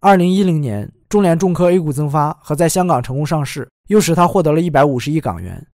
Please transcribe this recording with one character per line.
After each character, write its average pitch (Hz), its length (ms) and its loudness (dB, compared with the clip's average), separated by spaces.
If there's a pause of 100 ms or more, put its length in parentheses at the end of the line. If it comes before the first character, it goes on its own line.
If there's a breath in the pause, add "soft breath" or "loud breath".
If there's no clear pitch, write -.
二 196 140 4
零 180 160 2
一 196 120 2
零 165 180 0
年， 107 300 -6 (160)
中 208 160 0
联 170 160 2
重 185 140 0
科 175 180 2
A 180 80 2
股 151 120 -4
增 147 180 -4
发 151 320 -2
和 - 120 -6
在 160 160 0
香 185 160 0
港 156 160 0
成 127 140 -8
功 147 100 -4
上 151 180 -2
市， 135 240 -10 (200)
又 208 120 4
使 170 140 0
它 175 140 2
获 185 160 0
得 151 80 2
了 156 100 2
一 175 80 -2
百 143 140 4
五 139 160 0
十 143 120 -6
亿 156 80 0
港 90 220 -6
元。 90 240 -14 (100)